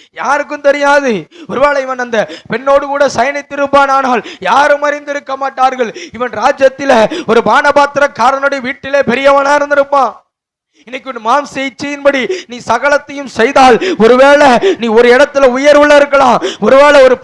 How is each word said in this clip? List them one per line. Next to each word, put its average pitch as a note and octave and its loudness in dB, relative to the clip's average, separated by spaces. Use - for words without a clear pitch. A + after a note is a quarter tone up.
யாருக்கும் C#4+ -6
தெரியாது. C#4+ 0
ஒருவேளை C4+ -2
இவன் C4 -8
அந்த A3+ -4
பெண்ணோடு C#4 0
கூட C#4+ -2
சயனித்திருப்பான், C#4 -2
ஆனால் C4 -2
யாரும் C#4+ 0
அறிந்திருக்க C#4+ -6
மாட்டார்கள். C4 -4
இவன் A#3 -8
ராஜ்யத்தில C4+ 0
ஒரு A#3 2
பானபாத்திரக்காரனுடைய C#4 0
வீட்டிலே C4+ -6
பெரியவனா C#4 0
இருந்திருப்பான். C#4+ -2
இன்னைக்கு B3+ -14
உன் A3 -10
மாம்ச C#4 -2
இச்சையின்படி C#4 -4
நீ A#3+ -16
சகலத்தையும் C#4 -4
செய்தால், C4 2
ஒருவேளை C4+ 4
நீ A#3 -6
ஒரு A#3+ 4
இடத்துல C#4 2
உயர்வுல D4 4
இருக்கலாம், C#4 2
ஒருவேளை C#4 4
ஒரு B3+ 4